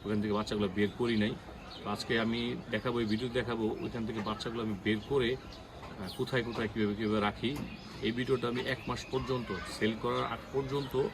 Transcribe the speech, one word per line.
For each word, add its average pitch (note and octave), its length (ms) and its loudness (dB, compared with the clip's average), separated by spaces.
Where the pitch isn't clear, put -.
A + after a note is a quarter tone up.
ওখান G#2 180 2
থেকে G#2 160 2
বাচ্চাগুলো G#2 380 0
বের G2+ 140 4
করি A#2 220 4
নাই। A#2 100 2
তো G2+ 140 -8
আজকে - 180 -2
আমি A#2 160 2
দেখাবো, A#2+ 280 0
এই G#2+ 100 2
ভিডিও A#2+ 160 2
দেখাবো, A2+ 260 0
ওইখান A#2 240 -2
থেকে A2 200 -2
বাচ্চাগুলো A2+ 380 -2
আমি G#2+ 180 0
বের G#2+ 160 4
করে, B2+ 280 6
আহ, - 800 -10
কোথায় B2 300 2
কোথায় A2 240 0
কীভাবে G#2 260 4
কীভাবে G#2+ 300 4
রাখি। A2+ 220 0
এই A2+ 120 2
ভিডিওটা B2+ 340 2
আমি B2 100 0
এক - 140 -6
মাস B2 120 -2
পর্যন্ত, B2+ 360 0
সেল A2 160 4
করার B2 220 2
আগ - 60 -6
পর্যন্ত C3+ 400 0